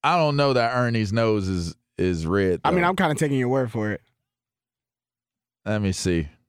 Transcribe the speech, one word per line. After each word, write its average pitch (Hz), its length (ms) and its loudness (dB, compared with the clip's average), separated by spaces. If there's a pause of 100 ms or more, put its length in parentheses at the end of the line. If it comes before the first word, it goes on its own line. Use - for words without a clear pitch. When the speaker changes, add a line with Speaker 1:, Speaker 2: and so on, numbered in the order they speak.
Speaker 1:
I 160 140 2
don't 151 180 2
know 143 180 2
that 120 220 2
Ernie's 113 380 0
nose 110 340 2
is, 87 280 -2 (220)
is 90 280 0
red, 92 380 0
Speaker 2:
I 151 80 2
mean, 175 100 2
Speaker 1:
though. 175 80 2
Speaker 2:
I'm 185 60 -2
kinda 160 200 0
taking 139 220 0
your 123 120 0
word 131 220 0
for 107 200 -4
it. - 100 -8 (1600)
Speaker 1:
Let 104 160 -2
me 95 120 0
see. 85 340 0 (220)